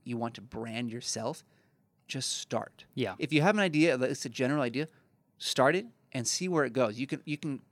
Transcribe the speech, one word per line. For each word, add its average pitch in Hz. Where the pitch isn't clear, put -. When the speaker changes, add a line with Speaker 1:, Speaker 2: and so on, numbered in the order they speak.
Speaker 1:
you 120
want 117
to 101
brand 113
yourself, 120
just -
start. -
Speaker 2:
Yeah. 107
Speaker 1:
If 127
you 151
have 190
an 214
idea, 156
it's 131
a -
general 135
idea, 127
start 139
it 220
and 123
see -
where 160
it 117
goes. 117
You 135
can, 151
you 147
can 139